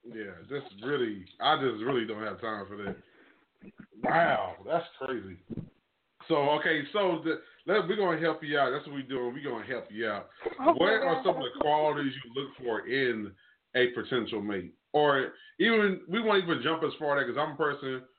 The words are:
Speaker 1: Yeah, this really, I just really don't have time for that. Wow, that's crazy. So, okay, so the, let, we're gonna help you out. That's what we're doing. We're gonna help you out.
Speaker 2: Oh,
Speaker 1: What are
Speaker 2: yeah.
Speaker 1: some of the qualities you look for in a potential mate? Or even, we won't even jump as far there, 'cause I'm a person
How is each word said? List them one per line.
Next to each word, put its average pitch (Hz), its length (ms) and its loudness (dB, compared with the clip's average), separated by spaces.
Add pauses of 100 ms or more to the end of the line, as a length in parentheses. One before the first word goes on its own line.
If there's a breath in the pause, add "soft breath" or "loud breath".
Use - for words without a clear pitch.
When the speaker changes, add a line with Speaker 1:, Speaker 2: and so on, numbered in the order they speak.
Speaker 1:
Yeah, 110 280 -12 (180)
this 139 140 -8 (200)
really, 117 400 -2 (160)
I 147 220 4
just 113 220 -2
really 123 200 0
don't 107 200 -6
have 95 160 -6
time 104 260 -6
for 101 120 -12
that. 98 180 -8 (1040 soft breath)
Wow, 127 540 2 (100)
that's 160 180 0 (140)
crazy. 107 380 -6 (920)
So, 160 80 2 (240)
okay, 151 240 0 (100)
so 180 320 2
the, 160 160 -2 (280 loud breath)
let, 190 180 2
we're 196 80 0
gonna 180 260 2
help 160 220 0
you 147 160 0
out. 131 140 4
That's 143 120 -4
what 143 120 -10
we're 139 60 -4
doing. 123 300 -4
We're 143 160 -10
gonna 113 160 -6
help 110 280 -8
you 110 160 -2
out. 101 200 -4 (320 loud breath)
Speaker 2:
Oh, 277 120 6
Speaker 1:
What 180 160 4
are 220 160 4
Speaker 2:
yeah. 170 180 2
Speaker 1:
some 165 140 2
of 151 60 -6
the 120 80 -6 (100)
qualities 147 520 2 (120)
you 117 100 -18
look 135 240 -6
for 117 300 -2
in 117 420 0 (460 soft breath)
a 127 180 6
potential 110 480 -2
mate? 98 320 -4 (180)
Or 143 420 4 (260 loud breath)
even, 208 480 4
we 208 120 0
won't 202 220 4
even 156 220 -2
jump 160 180 2
as 151 160 0
far 147 160 0
there, 135 180 2
'cause 127 80 -2
I'm 156 120 -2
a 139 40 -10
person 139 460 -2 (160)